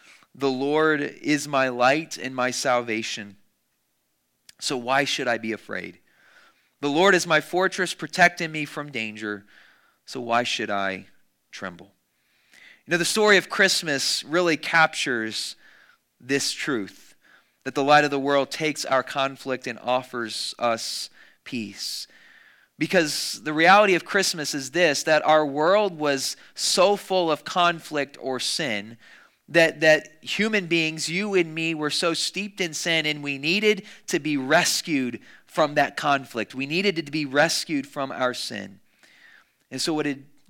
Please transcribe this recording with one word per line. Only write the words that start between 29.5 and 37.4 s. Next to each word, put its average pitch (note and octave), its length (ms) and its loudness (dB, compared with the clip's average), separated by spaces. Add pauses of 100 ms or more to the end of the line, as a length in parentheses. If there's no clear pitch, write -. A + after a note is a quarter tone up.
that D#3 280 6 (120)
human G#3 460 0
beings, D#3+ 420 -2
you G3 240 -2
and E3 220 2
me, E3 200 -2
were D3+ 140 -2
so E3+ 240 0
steeped G3 480 -6
in E3 140 -4
sin, D#3+ 320 0
and D3 160 -4
we C#3 160 -6
needed G3+ 460 0 (240)
to E3 120 0
be D3 160 0
rescued C3+ 840 0 (260)
from D3 300 0
that C#3+ 200 0
conflict. C3 580 -2
We C3 120 -6
needed F3+ 300 0
to D#3 140 -8
be D3+ 140 -2
rescued C#3+ 640 0